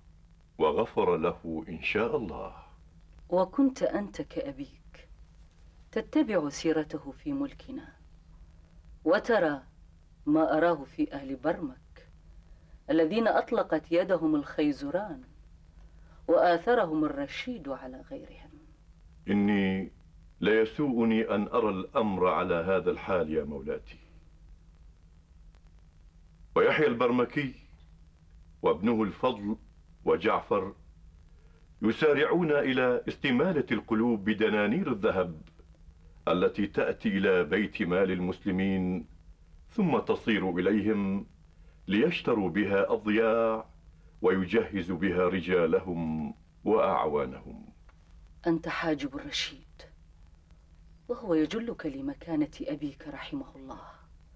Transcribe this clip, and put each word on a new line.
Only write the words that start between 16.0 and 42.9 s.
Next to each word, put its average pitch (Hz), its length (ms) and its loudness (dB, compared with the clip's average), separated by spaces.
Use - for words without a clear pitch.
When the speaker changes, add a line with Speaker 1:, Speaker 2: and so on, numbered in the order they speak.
Speaker 2:
وآثرهم 175 800 4
الرشيد 247 640 -6
على 247 320 -12
غيرهم. - 500 -16
Speaker 1:
إني 98 640 2
ليسوءني 113 920 2
أن 104 120 0
أرى 113 220 0
الأمر 95 580 0
على 80 280 0
هذا 87 360 0
الحال 82 420 -2
يا 80 100 0
مولاتي. - 560 -10
ويحيى 120 320 4
البرمكي 123 680 0
وابنه 110 420 2
الفضل 107 520 -2
وجعفر 92 680 0
يسارعون 147 680 2
إلى 131 560 2
استمالة 139 640 0
القلوب 110 520 0
بدنانير 107 680 2
الذهب 92 500 0
التي 95 400 2
تأتي - 420 -2
إلى 98 340 4
بيت 107 380 0
مال 92 300 2
المسلمين، 92 960 -2
ثم 160 300 2
تصير 98 500 0
إليهم 98 800 0
ليشتروا 107 640 2
بها 98 420 2